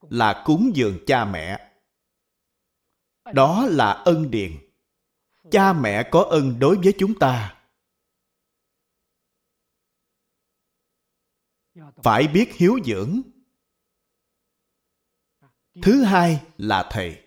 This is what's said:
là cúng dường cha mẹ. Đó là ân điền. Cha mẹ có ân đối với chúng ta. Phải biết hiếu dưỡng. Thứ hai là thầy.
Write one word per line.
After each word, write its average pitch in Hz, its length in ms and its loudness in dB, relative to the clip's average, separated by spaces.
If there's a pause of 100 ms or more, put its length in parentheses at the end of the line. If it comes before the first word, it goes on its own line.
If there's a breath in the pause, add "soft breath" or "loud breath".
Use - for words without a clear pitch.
là 110 360 0
cúng 190 300 2
dường 104 320 -2
cha 123 180 0
mẹ. 90 480 -10 (1600)
Đó 160 360 2
là 127 220 2
ân 156 400 0
điền. 98 200 -4 (1000)
Cha 196 220 4
mẹ 117 380 -2
có 165 120 4
ân 135 360 0
đối 151 180 4
với 190 220 2
chúng 202 200 -2
ta. 120 440 -2 (4000)
Phải 120 240 2
biết 190 260 0
hiếu 208 320 2
dưỡng. 120 360 -4 (2500)
Thứ 240 220 4
hai 175 420 0 (120)
là 101 340 -2
thầy. 87 360 -10